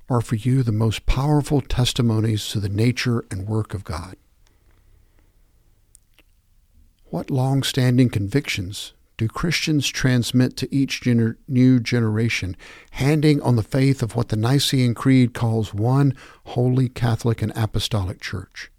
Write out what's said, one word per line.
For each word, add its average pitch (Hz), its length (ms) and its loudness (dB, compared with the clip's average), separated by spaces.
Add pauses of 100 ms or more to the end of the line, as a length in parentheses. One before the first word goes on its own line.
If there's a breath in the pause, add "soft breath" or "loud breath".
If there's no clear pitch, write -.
are 120 140 0
for 117 140 -4
you 127 260 0
the 117 100 0
most 110 320 -2
powerful 143 560 2
testimonies 113 880 0
to - 100 -6
the 98 120 -4
nature 117 600 0
and 95 160 -8
work 110 280 -4
of 95 100 -10
God? 82 320 -10 (3000)
What - 200 -8
long-standing 131 800 2
convictions 101 840 -4 (240)
do 113 100 0
Christians 156 600 -2
transmit 127 680 0
to - 180 -6
each 135 280 -2
gener-, 117 340 2 (100)
new 127 340 4
generation, 110 760 -2 (360 loud breath)
handing 147 500 2
on 123 140 2
the 110 60 2
faith 135 400 0
of 113 140 -4
what 117 140 -2
the 110 60 -2
Nicene 123 580 0
Creed 131 400 4
calls 113 400 -2
one 127 400 2 (300 loud breath)
holy 127 440 0
Catholic 113 540 -2
and 107 120 -4
apostolic 107 680 -4
church? - 560 -12